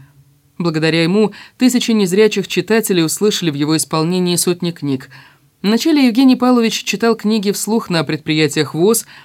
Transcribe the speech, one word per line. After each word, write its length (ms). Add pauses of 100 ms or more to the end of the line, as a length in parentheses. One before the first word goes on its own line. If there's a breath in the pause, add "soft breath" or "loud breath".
(580 soft breath)
Благодаря 460
ему 300 (240 loud breath)
тысячи 340
незрячих 560
читателей 560
услышали 480
в 40
его 200
исполнении 600
сотни 340
книг. 380 (520 loud breath)
Вначале 460
Евгений 300
Павлович 480
читал 320
книги 340
вслух 380
на 160
предприятиях 680
вос, 320 (200 loud breath)